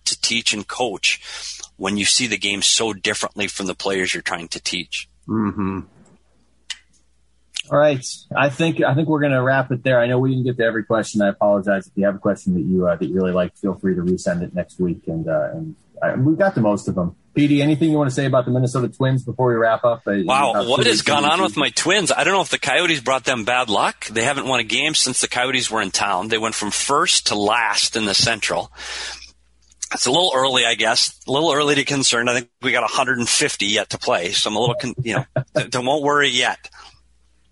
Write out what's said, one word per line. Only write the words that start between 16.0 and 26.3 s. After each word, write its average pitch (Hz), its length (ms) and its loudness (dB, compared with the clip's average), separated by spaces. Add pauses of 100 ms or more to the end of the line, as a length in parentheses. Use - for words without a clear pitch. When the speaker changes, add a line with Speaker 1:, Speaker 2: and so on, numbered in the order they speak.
Speaker 3:
I, - 140 0
we've 151 220 2
got 196 180 2
to - 60 0
most 104 280 0
of 90 60 -4
them. 87 200 -2 (180)
P 147 140 2
D, 143 160 4
anything 156 260 2
you 151 80 2
wanna 139 140 2
say 139 140 -2
about 131 200 2
the 123 60 -2
Minnesota 123 380 0
Twins 131 340 0
before - 240 -2
we 120 80 2
wrap 113 300 2
up? 117 200 0
Uh, 101 200 0
Speaker 1:
Wow, 131 260 4
Speaker 3:
about 104 160 0
Speaker 1:
what 131 100 2
Speaker 3:
two 147 120 4
Speaker 1:
has 110 80 2
Speaker 3:
weeks - 60 0
Speaker 1:
gone 143 200 2
Speaker 3:
into 143 60 2
the 156 40 4
Speaker 1:
on 180 80 2
with 185 100 0
Speaker 3:
season? 156 100 -2
Speaker 1:
my 131 80 0
Twins? 180 420 2
I 127 140 2
don't 180 80 4
know 196 80 4
if 151 80 -4
the 131 100 0
Coyotes 156 400 2
brought 127 240 0
them 123 220 -2
bad 123 240 0
luck. 120 380 0
They 113 160 -2
haven't 139 220 -2
won 127 140 0
a 117 40 -2
game 131 300 -2
since - 280 0
the 123 80 -2
Coyotes 123 420 -2
were 110 100 0
in 98 80 -2
town. 98 380 -2
They 113 100 0